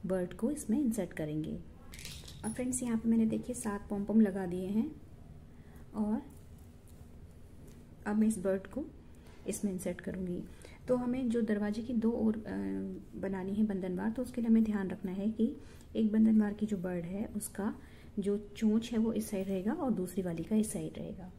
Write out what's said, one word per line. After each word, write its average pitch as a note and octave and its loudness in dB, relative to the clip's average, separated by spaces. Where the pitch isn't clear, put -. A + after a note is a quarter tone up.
bird F3+ 0
को A#3+ 0
इसमें C#4+ 0
insert A3 0
करेंगे। D#3 -4
और G#3+ -4
friends B3+ -2
यहाँ A#3 0
पे A3+ 2
मैंने A3+ 6
देखिए A3 0
सात G#3 -4
पॉम-पॉम G#3+ 4
लगा F#3+ 6
दिए F3+ -2
हैं A3 0
और G#3+ 0
अब G#3 2
मैं G#3+ 6
इस G#3+ 2
bird F#3+ 0
को - -6
इसमें G3+ -2
insert F3+ -4
करूँगी। F#3 -4
तो B3+ 4
हमें B3 0
जो A3+ 2
दरवाजे G#3 0
की B3+ -4
दो A3+ 4
ओर, A3 2
अ, G3 -6
बनानी F#3+ -2
है G#3+ 6
बंधनवार, F#3+ 0
तो A#3+ -2
उसके B3 -4
लिए A3+ 2
हमें A3+ 10
ध्यान G3+ 0
रखना F#3 -4
है G3 0
कि A3+ 2
एक A3 4
बंधनवार G#3+ 8
की G#3 -2
जो G#3+ 0
bird F3+ -2
है G3 -4
उसका - -4
जो G3+ 0
चोंच A3+ 4
है A3+ 2
वो A3+ 4
इस G#3+ -2
side F#3+ -2
रहेगा G3 0
और D4 0
दूसरी F#3 0
वाली E3 -2
का G#3+ 2
इस G#3+ 4
side D#3 -4
रहेगा। F3+ -8